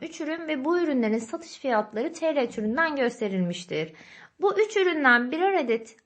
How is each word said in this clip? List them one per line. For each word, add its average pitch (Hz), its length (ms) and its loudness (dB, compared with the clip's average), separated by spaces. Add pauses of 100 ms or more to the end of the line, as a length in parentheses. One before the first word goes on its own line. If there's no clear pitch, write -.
üç 339 180 -10
ürün 320 280 -6
ve 269 160 -4
bu 349 160 2
ürünlerin 240 380 2
satış 320 400 -10
fiyatları 226 540 -2
T 320 240 -2
L 240 140 2
türünden 277 460 -2
gösterilmiştir. 185 960 -2 (480)
Bu 392 200 2
üç 427 160 0
üründen 277 540 4
birer 370 240 2
adet 233 520 -2